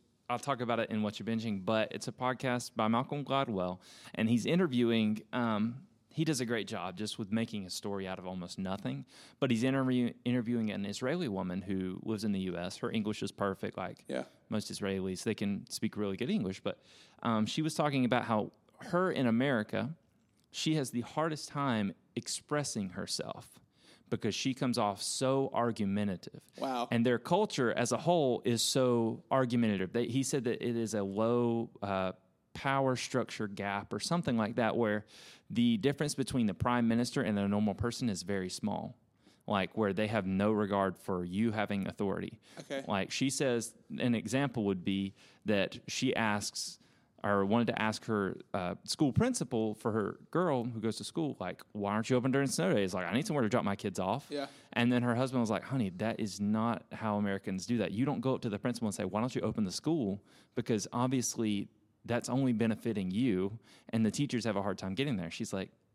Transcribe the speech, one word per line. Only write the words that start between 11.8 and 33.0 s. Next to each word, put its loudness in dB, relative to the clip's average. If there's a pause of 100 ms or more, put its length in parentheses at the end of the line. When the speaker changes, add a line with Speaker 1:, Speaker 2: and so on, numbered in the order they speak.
Speaker 1:
lives -2
in 2
the 0
U -2
S. -6
Her -4
English -2
is -4
perfect, -2
like -8
Speaker 2:
Yeah. -4 (240)
Speaker 1:
most -2
Israelis. -4
They 0
can -4
speak -4
really -2
good -2
English, -2
but, -6 (460)
um, 2
she -2
was -2
talking 2
about 4
how 0 (260)
her 0
in 2
America, 2 (580)
she 0
has -2
the -2
hardest -2
time 0 (220)
expressing -4
herself -8 (500)
because -2
she 0
comes 0
off 0
so 0
argumentative. 0 (180)
Speaker 2:
Wow. -2
Speaker 1:
And 4
their 4
culture 2
as 0
a 2
whole 4
is 2
so 2
argumentative. 2
They, 0
he 0
said -2
that 0
it 0
is -2
a 0
low, 2 (120)
uh, -2 (400)
power 2
structure -2